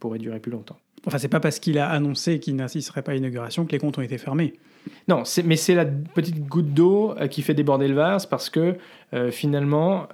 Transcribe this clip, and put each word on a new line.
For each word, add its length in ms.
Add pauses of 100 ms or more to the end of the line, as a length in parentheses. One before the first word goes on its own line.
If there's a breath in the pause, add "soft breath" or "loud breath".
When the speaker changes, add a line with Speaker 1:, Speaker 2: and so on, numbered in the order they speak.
Speaker 1:
pourrait 180
durer 220
plus 100
longtemps. 280 (280)
Speaker 2:
Enfin, 120
c'est 100
pas 100
parce 220
qu'il 180
a 100
annoncé 520
qu'il 160
n'assisterait 460
pas 100
à 20
l'inauguration 500
que 60
les 80
comptes 200
ont 40
été 160
fermés. 360 (520 loud breath)
Speaker 1:
Non, 180
c'est, 180
mais 140
c'est 180
la 100
petite 600
goutte 260
d'eau, 480
euh, 80
qui 140
fait 120
déborder 340
le 60
vase, 320
parce 220
que, 280 (360 loud breath)
euh, 180
finalement, 840